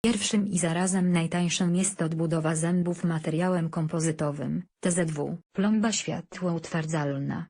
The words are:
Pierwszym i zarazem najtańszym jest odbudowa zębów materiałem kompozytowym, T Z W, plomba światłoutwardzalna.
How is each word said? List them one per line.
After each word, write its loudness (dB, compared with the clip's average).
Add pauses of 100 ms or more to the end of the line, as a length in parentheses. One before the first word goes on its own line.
Pierwszym 0
i -2
zarazem 2
najtańszym 2
jest 0
odbudowa 0
zębów 0
materiałem 0
kompozytowym, -2 (180)
T 0
Z 0
W, -4 (140)
plomba 2
światłoutwardzalna. -4